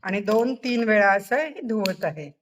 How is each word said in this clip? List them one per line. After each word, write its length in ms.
आणि 180
दोन 340
तीन 280
वेळा 280
असं 260
हे 260
धुवत 420
आहे. 240